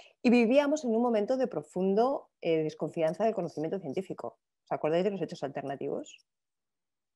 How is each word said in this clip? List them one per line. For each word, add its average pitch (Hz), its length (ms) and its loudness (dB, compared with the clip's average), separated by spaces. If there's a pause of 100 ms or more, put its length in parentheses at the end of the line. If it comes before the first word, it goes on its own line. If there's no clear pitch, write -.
(200)
Y 247 100 4
vivíamos 277 540 4
en 226 120 0
un 233 60 2
momento 233 340 0
de 262 100 0
profundo, 196 840 0 (100)
eh, 160 240 0
desconfianza 160 580 -2
del 220 120 2
conocimiento 165 440 -4
científico. 165 600 -8 (240)
¿Os - 80 -8
acordáis 160 320 0
de 208 80 0
los 185 100 -4
hechos 156 220 -8
alternativos? 139 840 -8 (880)